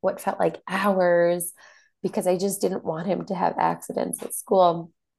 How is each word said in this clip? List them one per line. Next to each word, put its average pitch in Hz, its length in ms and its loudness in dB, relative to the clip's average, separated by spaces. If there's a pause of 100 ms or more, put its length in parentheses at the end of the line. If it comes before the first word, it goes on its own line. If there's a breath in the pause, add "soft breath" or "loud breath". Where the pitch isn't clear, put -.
what 190 200 -2
felt - 180 -4
like - 300 0
hours 175 840 2 (500 soft breath)
because 185 240 -2
I 180 100 2
just 190 240 -2
didn't 190 240 -2
want 170 240 -6
him 175 160 -2
to 185 100 -6
have 175 240 -2
accidents - 640 -2
at - 120 -10
school. 170 580 2 (260)